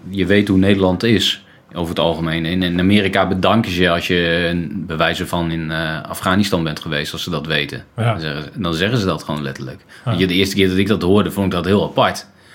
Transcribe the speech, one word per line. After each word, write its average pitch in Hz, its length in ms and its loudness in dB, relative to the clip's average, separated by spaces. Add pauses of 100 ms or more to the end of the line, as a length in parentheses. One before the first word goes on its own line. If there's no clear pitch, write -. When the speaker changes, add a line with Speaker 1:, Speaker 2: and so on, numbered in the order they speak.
Speaker 1:
je 95 160 0
weet 101 220 4
hoe 95 100 4
Nederland 95 460 4
is 113 420 0 (280)
over 85 160 -4
het 82 100 -4
algemeen. 82 460 0
In, 92 180 0
in 87 160 0
Amerika 95 480 2
bedanken 95 440 2
ze 87 100 0
je 90 80 4
als 85 180 0
je, 85 460 2
eh, 85 180 -2
bij 80 260 -6
wijze 82 300 0
van 85 240 -2
in, 80 200 -4
eh, 80 300 -4
Afghanistan 92 640 0
bent 76 160 -4
geweest, 76 340 -6
als 80 100 -8
ze - 60 -8
dat 76 160 -4
weten. 73 380 -4 (140)
Speaker 2:
Ja. 117 140 0
Speaker 1:
Dan 101 80 -4
zeggen 76 240 -6
ze, 71 60 -12 (120)
dan 85 120 -2
zeggen 98 240 0
ze 101 80 0
dat 82 180 -2
gewoon 76 180 -6
letterlijk. 67 400 -10 (240)
Speaker 2:
Ja. 123 60 -2
Speaker 1:
Weet 87 80 0
je, 92 80 2
de 90 60 0
eerste 98 220 2
keer 95 120 4
dat 92 100 0
ik 98 100 2
dat 101 140 0
hoorde, 90 300 4
vond 98 140 -2
ik 90 60 0
dat 87 140 -2
heel 95 180 2
apart. 95 440 0 (280)